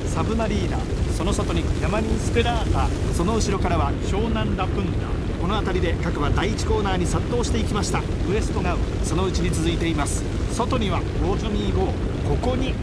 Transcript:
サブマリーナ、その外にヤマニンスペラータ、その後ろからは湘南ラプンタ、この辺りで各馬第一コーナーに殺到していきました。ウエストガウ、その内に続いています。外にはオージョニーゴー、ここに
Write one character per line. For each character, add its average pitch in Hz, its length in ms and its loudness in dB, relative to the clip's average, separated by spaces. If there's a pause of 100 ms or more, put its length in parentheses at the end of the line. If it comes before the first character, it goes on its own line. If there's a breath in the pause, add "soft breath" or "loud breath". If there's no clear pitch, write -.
サ 160 160 0
ブ 190 120 0
マ 226 120 0
リ 208 80 0
ー 196 160 0
ナ、 - 60 -2 (380)
そ 160 80 -2
の - 80 2
外 180 220 0
に 170 100 0 (180)
ヤ 156 60 0
マ 214 140 2
ニ 214 120 -2
ン - 60 0
ス - 120 0
ペ 233 120 2
ラ 233 140 2
ー 208 160 0
タ、 135 140 2 (280)
そ 175 80 0
の 214 120 2
後 208 160 0
ろ 190 80 0
か 185 100 0
ら 170 80 2
は 143 140 2 (120)
湘 220 240 0
南 214 300 0
ラ 185 80 0
プ - 160 -2
ン 190 40 0
タ、 - 220 -2 (340)
こ - 60 -2
の 208 80 0
辺 185 240 0
り 170 80 2
で 165 160 0
各 165 140 -2
馬 143 140 0
第 151 200 2
一 - 140 -2
コ 214 140 2
ー - 20 0
ナ 196 140 0
ー - 20 2
に 180 80 2
殺 160 220 0
到 160 180 0
し - 60 0
て 226 80 2
い 214 40 0
き - 100 0
ま 202 80 0
し - 100 -2
た。 175 80 0
ウ - 360 0
エ 220 60 2
ス - 100 0
ト 208 80 -2
ガ 185 140 0
ウ、 - 40 0 (280)
そ 160 100 0
の 185 100 2
内 175 140 0
に 170 120 2
続 156 180 0
い 165 80 0
て 170 100 0
い 160 80 0
ま 147 100 0
す。 - 180 -2 (280)
外 233 260 0
に 208 120 0
は 190 100 0 (240)
オ 185 120 2
ー 175 40 0
ジ 202 60 -2
ョ 214 80 -2
ニ 202 180 0
ー 190 40 0
ゴ 185 180 2 (320)
ー、 - 40 0
こ 143 120 2
こ 247 160 2
に 254 260 0